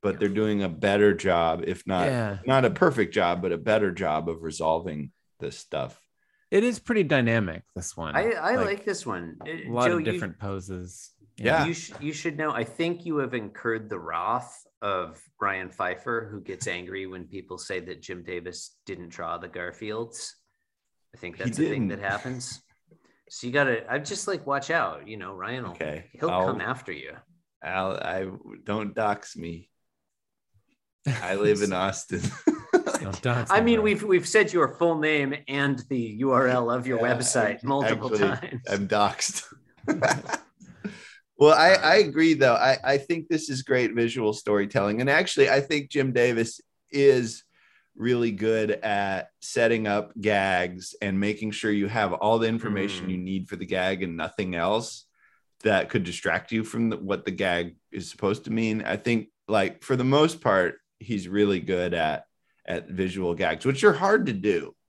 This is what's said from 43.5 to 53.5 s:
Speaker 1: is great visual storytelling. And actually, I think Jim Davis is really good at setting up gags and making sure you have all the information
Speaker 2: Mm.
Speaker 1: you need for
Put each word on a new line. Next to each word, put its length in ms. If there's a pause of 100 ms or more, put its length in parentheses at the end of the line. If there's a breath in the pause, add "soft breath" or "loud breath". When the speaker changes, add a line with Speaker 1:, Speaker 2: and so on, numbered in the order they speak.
Speaker 1:
is 120
great 320
visual 380
storytelling. 680
And 100
actually, 400
I 100
think 300
Jim 220
Davis 480 (300)
is 520 (540 soft breath)
really 340
good 400
at 580 (120)
setting 480
up 320
gags 840
and 160
making 320
sure 220
you 160
have 240
all 260
the 100
information 580
Speaker 2:
Mm. 40
Speaker 1:
you 80
need 300
for 80